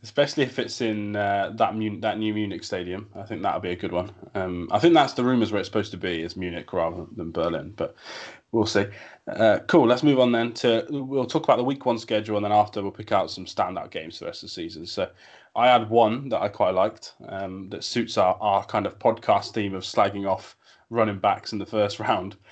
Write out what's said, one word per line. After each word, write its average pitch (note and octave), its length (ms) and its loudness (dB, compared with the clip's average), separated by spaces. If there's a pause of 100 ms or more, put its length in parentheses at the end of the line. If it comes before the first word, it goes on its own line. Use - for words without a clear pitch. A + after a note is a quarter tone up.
Especially C#3+ 420 2
if - 140 -4
it's - 220 -6
in, G#2+ 340 -2
uh, G2+ 420 0
that G#2+ 200 2
Mun-, G#2+ 240 -4
that G#2+ 180 -2
new G#2+ 160 -2
Munich G2+ 300 -4
stadium. F#2 500 -8
I G2 80 -14
think - 200 -8
that'll F#2+ 180 -2
be F#2 100 -6
a F2+ 60 -2
good F2+ 160 -6
one. F2+ 180 -2 (240)
Um, F2+ 380 -4
I G2+ 60 2
think E3+ 160 6
that's C#3+ 180 6
the B2 120 -2
rumours A#2 280 4
where G#2 80 2
it's - 80 -4
supposed G#2 240 -2
to F#2+ 40 -10
be, F2 260 -4
is E2+ 140 -8
Munich F2 360 -8
rather E2+ 340 -2 (100)
than E2 140 -8
Berlin, E2 460 -2
but - 180 -6 (560)
we'll A2 160 2
see. G2+ 200 2 (420)
Uh, G#2+ 400 4
cool, D3+ 180 8
let's B2 160 4
move C#3+ 180 6
on B2 120 6
then A#2 220 0
to, A2+ 360 2
we'll C3+ 360 -2
talk D#3 180 -2
about B2+ 120 6
the A#2+ 80 0
week C3+ 220 -2
one A#2 120 0
schedule, G#2+ 380 -2
and G#2 80 0
then G#2 80 0
after G#2 300 4
we'll G2 100 -4
pick - 200 -6
out F#2+ 180 2
some F#2 160 -12
standout F2+ 440 -4
games E2 280 -12
for E2 60 -14
the E2 60 -6
rest - 120 -16
of E2+ 60 -16
the - 60 -14
season. E2 320 -10
So - 220 -4 (460)
I A#2+ 140 4
had A#2 200 6
one A#2 420 2
that F#2 120 0
I G#2 60 -2
quite F#2+ 260 0
liked, F#2+ 400 0 (140)
um, F#2+ 420 -10
that - 140 -10
suits - 340 -2
our, F#2 220 4
our G2+ 240 2
kind G2+ 220 -2
of - 120 -8
podcast A2 540 2
theme G2+ 220 -4
of F#2 100 -8
slagging G2 440 0
off - 280 -4 (340)
running G#2+ 280 0
backs F#2+ 340 0
in A2 60 -6
the F#2+ 80 -6
first G#2 340 0
<laughs> - 0 -
round. G2+ 360 -2 (160)